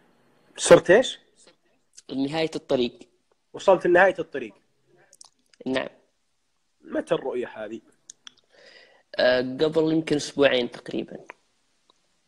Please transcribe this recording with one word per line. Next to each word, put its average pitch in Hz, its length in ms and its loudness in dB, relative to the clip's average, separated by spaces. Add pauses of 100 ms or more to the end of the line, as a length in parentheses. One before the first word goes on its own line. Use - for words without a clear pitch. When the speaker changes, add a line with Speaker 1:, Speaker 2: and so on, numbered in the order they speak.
(580)
Speaker 1:
صرت - 340 6
إيش؟ 240 280 4 (920)
Speaker 2:
لنهاية 143 460 -4
الطريق. 127 440 -4 (540)
Speaker 1:
وصلت 185 340 2
لنهاية 180 320 4
الطريق؟ 127 340 -12 (1120)
Speaker 2:
نعم. 131 240 -4 (920)
Speaker 1:
متى - 340 -6
الرؤية 123 320 -8
هذه؟ 110 340 -14 (1300)
Speaker 2:
آه، 127 260 2
قبل 156 500 -2
يمكن 160 240 -2
أسبوعين 127 560 -2
تقريبا. - 460 -12 (1080)